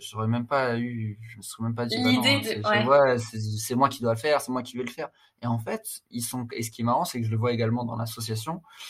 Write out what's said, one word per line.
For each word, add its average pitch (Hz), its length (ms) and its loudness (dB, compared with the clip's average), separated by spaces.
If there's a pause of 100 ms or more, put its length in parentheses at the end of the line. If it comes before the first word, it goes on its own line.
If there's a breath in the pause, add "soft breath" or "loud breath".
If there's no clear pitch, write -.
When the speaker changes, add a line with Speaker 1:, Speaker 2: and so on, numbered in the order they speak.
Speaker 1:
j'aurais 110 260 -4
même 120 180 0
pas 127 320 2
eu, 113 440 -4
je 113 160 -16
me 101 40 -18
serais - 220 -8
même 117 120 0
pas 120 100 -2
dit, 220 180 -2
bah 254 80 4
non, 254 100 4
Speaker 2:
L'idée 277 180 4
de, - 40 -4
Speaker 1:
c'est, 220 180 -4
je, 214 60 -2
Speaker 2:
ouais. 214 180 4
Speaker 1:
ouais, 131 340 8
c'est, 110 200 -6
c'est 107 360 -4
moi 135 120 6
qui 135 140 -4
dois 117 120 4
le 110 60 0
faire, 147 220 2
c'est 127 100 -6
moi 127 120 -2
qui 123 120 -12
vais 123 80 -4
le 120 60 -6
faire. 151 180 -8 (340 soft breath)
Et 120 60 -4
en 117 100 2
fait, 113 520 -6
ils 120 120 -6
sont, 123 300 -6
et 117 100 -6
ce 113 100 -4
qui - 100 -8
est - 20 0
marrant, 131 220 2
c'est 123 160 -4
que 113 40 0
je 110 60 0
le 113 60 0
vois 120 160 2
également 117 320 0
dans 113 100 -4
l'association. 113 680 -4 (280 loud breath)